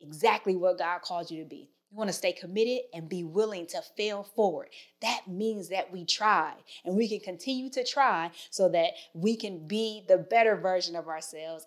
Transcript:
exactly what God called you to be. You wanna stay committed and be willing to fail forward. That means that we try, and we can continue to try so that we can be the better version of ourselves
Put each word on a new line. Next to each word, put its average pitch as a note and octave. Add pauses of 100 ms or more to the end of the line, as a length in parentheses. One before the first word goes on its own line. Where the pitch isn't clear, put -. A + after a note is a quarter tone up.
exactly F#3
what F3+
God F3
called E3+
you D#3+
to D#3
be. C#3+ (200)
You G#3
wanna G#3
stay F3+
committed A3 (120)
and E3
be F3
willing F3+
to G#3 (160)
fail G#3
forward. F#3 (320)
That -
means G3
that F#3
we F3+
try, F3 (300)
and F#3
we A3+
can G3+
continue B3+
to B3+
try F#3 (180)
so F#3
that E3+ (200)
we G#3
can F#3
be G#3+
the F#3
better A3
version F3+
of E3
ourselves D#3+